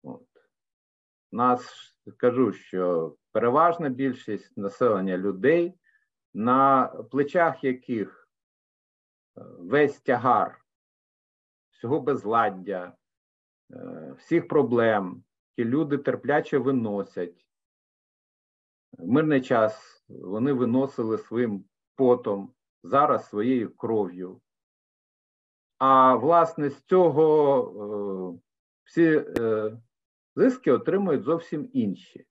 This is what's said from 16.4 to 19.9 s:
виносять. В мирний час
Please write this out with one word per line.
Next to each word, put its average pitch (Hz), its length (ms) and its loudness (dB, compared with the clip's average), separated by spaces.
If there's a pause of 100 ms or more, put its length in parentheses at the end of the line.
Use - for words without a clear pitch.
виносять. 104 880 -4 (1500)
В 85 140 -16
мирний 143 340 2
час - 680 -2